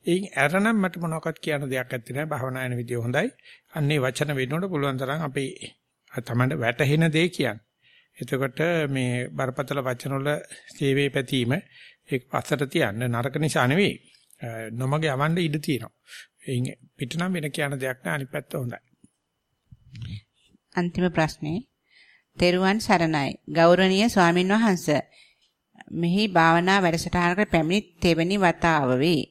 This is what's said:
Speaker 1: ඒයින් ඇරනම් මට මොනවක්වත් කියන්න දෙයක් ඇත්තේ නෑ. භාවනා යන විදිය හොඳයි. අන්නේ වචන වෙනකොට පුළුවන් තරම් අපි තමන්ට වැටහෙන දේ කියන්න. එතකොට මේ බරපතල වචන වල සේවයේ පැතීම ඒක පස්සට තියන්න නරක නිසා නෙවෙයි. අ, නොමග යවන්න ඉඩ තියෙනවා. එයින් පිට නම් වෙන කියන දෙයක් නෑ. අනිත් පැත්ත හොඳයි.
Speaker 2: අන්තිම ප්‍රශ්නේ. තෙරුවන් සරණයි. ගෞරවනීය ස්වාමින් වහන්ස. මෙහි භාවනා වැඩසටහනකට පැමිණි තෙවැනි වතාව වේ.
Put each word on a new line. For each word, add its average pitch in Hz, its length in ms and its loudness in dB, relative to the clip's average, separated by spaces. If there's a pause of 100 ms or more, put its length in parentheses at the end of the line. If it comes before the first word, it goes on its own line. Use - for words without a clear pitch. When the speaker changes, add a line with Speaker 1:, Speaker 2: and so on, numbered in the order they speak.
Speaker 1:
ඒයින් 180 320 0
ඇරනම් 190 420 2
මට 185 220 0
මොනවක්වත් 160 420 -6
කියන්න 143 280 -4
දෙයක් 127 220 -4
ඇත්තේ 123 260 -8
නෑ. 151 120 -4
භාවනා 131 380 -6
යන 123 120 -4
විදිය 120 220 -4
හොඳයි. 131 280 0 (420)
අන්නේ 147 300 0
වචන 135 360 -2
වෙනකොට 147 340 -2
පුළුවන් 143 280 -2
තරම් 139 240 -4
අපි 139 240 -4 (680)
තමන්ට 127 460 0
වැටහෙන 143 500 2
දේ 160 200 2
කියන්න. 113 320 -4 (560)
එතකොට 131 420 -4 (280)
මේ 123 420 -2
බරපතල 135 520 -4
වචන 127 320 -4
වල 135 160 -2 (400)
සේවයේ 139 400 0
පැතීම 127 420 -2 (540)
ඒක 131 200 -4
පස්සට 143 420 -2
තියන්න 123 380 -2
නරක 120 320 -2
නිසා 147 300 2
නෙවෙයි. 165 260 2 (480)
අ, 123 60 -12 (220)
නොමග 135 340 -2
යවන්න 151 340 0
ඉඩ 160 220 -2
තියෙනවා. 120 340 -4 (460)
එයින් 127 260 -4 (260)
පිට 135 220 -8
නම් 180 180 -2
වෙන 156 180 -4
කියන 143 240 -4
දෙයක් 131 260 -6
නෑ. 170 140 -4
අනිත් 139 180 -6
පැත්ත 147 220 -8
හොඳයි. 127 260 -6 (2000)
Speaker 2:
අන්තිම 180 320 -2
ප්‍රශ්නේ. 160 520 -2 (760)
තෙරුවන් 185 420 2
සරණයි. 160 500 2 (180)
ගෞරවනීය 185 640 4
ස්වාමින් 180 420 4
වහන්ස. 208 360 2 (1000)
මෙහි 175 380 0
භාවනා 175 520 4
වැඩසටහනකට 175 720 2
පැමිණි 170 460 0
තෙවැනි 170 400 2
වතාව 165 580 2
වේ. 151 360 2